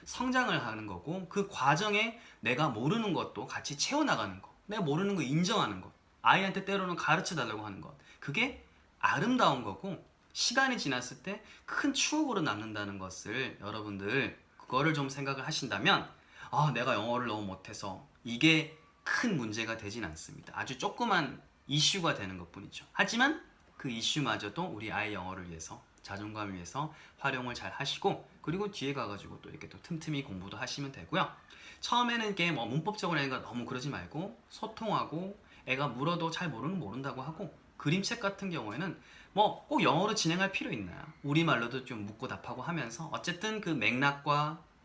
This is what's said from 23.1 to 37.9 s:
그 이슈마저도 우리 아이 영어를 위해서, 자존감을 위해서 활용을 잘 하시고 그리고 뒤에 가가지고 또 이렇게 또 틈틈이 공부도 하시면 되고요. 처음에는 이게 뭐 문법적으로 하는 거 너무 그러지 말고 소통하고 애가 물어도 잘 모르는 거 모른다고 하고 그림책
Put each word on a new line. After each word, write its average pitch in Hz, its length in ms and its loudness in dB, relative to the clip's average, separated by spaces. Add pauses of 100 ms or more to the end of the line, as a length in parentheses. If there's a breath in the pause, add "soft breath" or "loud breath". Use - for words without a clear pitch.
그 - 120 -6
이슈마저도 113 760 0
우리 104 280 -6
아이 104 220 -2
영어를 92 340 -8
위해서, 82 340 -12 (200)
자존감을 104 520 -6
위해서 131 380 -6 (260 loud breath)
활용을 127 360 -2
잘 113 160 -8
하시고 - 580 -2 (140)
그리고 196 280 -2
뒤에 139 220 -4
가가지고 101 480 -6
또 - 80 -16
이렇게 92 200 -14
또 98 120 -16
틈틈이 156 440 -4
공부도 95 320 -8
하시면 135 340 -6
되고요. 117 400 -2 (500 loud breath)
처음에는 233 520 2
이게 175 180 2
뭐 117 160 0
문법적으로 160 520 0
하는 139 120 2
거 127 80 -2
너무 117 260 -4
그러지 127 240 -4
말고 139 500 -6 (120)
소통하고 190 880 -2 (280 loud breath)
애가 135 220 2
물어도 160 420 0
잘 165 200 -2
모르는 143 300 -2
거 110 60 -4
모른다고 127 360 -6
하고 160 340 -8 (200)
그림책 196 440 0